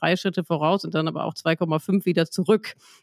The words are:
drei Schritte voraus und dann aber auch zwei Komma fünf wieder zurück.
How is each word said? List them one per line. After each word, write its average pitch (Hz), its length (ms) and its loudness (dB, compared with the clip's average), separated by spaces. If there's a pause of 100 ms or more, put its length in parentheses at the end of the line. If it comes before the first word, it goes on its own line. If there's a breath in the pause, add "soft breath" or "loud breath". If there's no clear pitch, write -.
drei 165 160 2
Schritte 180 260 -2
voraus 160 440 0
und 165 80 -6
dann 160 120 0
aber 160 180 -4
auch 156 100 -4
zwei 165 200 0
Komma 160 260 0
fünf 185 260 0
wieder 165 180 2
zurück. 214 480 0 (300 soft breath)